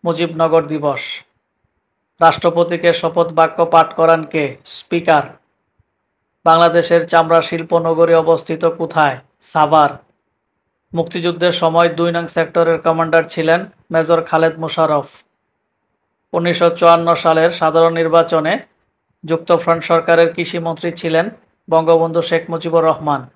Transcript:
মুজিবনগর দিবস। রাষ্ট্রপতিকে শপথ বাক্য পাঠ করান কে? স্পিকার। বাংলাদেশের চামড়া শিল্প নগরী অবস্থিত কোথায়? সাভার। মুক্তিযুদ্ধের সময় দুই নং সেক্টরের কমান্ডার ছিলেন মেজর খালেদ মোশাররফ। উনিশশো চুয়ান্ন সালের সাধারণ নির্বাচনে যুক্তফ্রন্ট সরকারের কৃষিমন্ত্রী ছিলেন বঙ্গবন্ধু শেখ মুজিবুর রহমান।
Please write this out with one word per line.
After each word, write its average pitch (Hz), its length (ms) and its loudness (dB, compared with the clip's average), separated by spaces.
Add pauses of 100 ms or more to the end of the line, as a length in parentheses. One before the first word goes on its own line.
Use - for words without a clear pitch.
মুজিবনগর 165 600 0
দিবস। 147 400 -6 (1160)
রাষ্ট্রপতিকে 170 720 0
শপথ 165 380 -2
বাক্য 165 340 0
পাঠ 160 300 4
করান 165 280 2
কে? 156 200 -4 (220)
স্পিকার। 165 580 -2 (1200)
বাংলাদেশের 170 640 4
চামড়া 165 340 2
শিল্প 165 380 -8
নগরী 165 340 2
অবস্থিত 160 520 0
কোথায়? 160 520 -2 (220)
সাভার। 147 520 2 (1000)
মুক্তিযুদ্ধের 170 580 -2
সময় 170 380 0
দুই 170 220 -2
নং 170 160 -4
সেক্টরের 165 540 0
কমান্ডার 165 420 0
ছিলেন 165 360 -2 (320)
মেজর 165 320 0
খালেদ 160 360 0
মোশাররফ। 151 500 -2 (1200)
উনিশশো 170 360 0
চুয়ান্ন 170 460 2
সালের 165 360 2
সাধারণ 165 420 0
নির্বাচনে 165 600 0 (680)
যুক্তফ্রন্ট 165 600 0
সরকারের 165 500 2
কৃষিমন্ত্রী 165 580 -6
ছিলেন 165 340 -2 (440)
বঙ্গবন্ধু 165 520 2
শেখ 165 280 -2
মুজিবুর 165 340 -2
রহমান। 147 380 -2 (140)